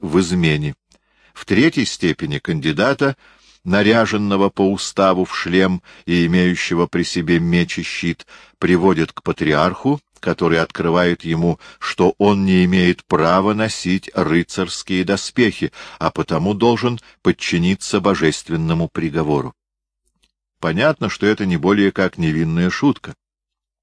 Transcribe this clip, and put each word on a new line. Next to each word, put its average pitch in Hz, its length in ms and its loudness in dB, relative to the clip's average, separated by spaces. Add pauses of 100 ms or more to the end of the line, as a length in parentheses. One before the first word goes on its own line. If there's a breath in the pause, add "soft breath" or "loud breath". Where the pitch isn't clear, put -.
в 82 180 0
измене. 80 560 0 (580 soft breath)
В - 120 -18
третьей 127 400 2
степени 76 560 -4
кандидата – 95 760 -2 (460 soft breath)
наряженного 101 880 2
по 98 220 2
уставу 95 520 0
в - 120 -10
шлем 92 440 0 (260 loud breath)
и 85 200 2
имеющего 87 600 0
при 87 160 -2
себе 85 340 0
меч 85 400 0
и 85 60 -6
щит, - 420 -8 (320 loud breath)
приводят 87 540 2
к - 100 -18
патриарху, 87 760 0 (180)
который 82 420 0
открывает 85 640 0
ему, 82 360 -2 (180 loud breath)
что - 400 0
он 101 280 2
не 92 180 4
имеет 90 400 0
права 92 500 2
носить 104 600 -4
рыцарские 90 920 -2
доспехи, 98 680 -2 (300 loud breath)
а 80 100 -2
потому 82 440 -2
должен 120 440 0 (240 soft breath)
подчиниться - 760 0
божественному 82 880 -2
приговору. 76 680 -4 (1040)
Понятно, 123 520 0
что - 160 -2
это 107 180 2
не 90 140 0
более 98 340 2
как 92 240 -2
невинная 82 540 0
шутка. - 440 -2 (680)